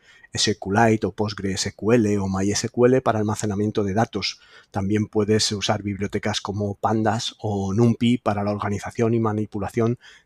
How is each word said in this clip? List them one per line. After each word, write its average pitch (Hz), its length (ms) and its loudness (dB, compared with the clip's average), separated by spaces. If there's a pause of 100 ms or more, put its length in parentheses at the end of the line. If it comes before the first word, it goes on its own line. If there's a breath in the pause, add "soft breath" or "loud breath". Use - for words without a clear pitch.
(320 soft breath)
S - 280 0
Q 95 100 -6
Lite 110 380 4
o 90 40 -4
Postgre 98 420 -4
S - 180 -6
Q 107 220 0
L 104 240 4
o 95 100 -2
My 95 240 0
S 110 160 -4
Q 120 180 4
L 127 140 4
para 110 180 0
almacenamiento 104 640 -2
de 98 120 -2
datos. 107 440 -2 (320 loud breath)
También 104 380 -2
puedes 107 420 2
usar 98 320 -2
bibliotecas 101 580 -4
como 101 360 -4
Pandas 110 640 0
o 98 340 -2
NumPy 117 440 4
para 101 260 -2
la 104 80 0
organización 104 640 -2
y 117 40 2
manipulación 107 800 -2 (280 loud breath)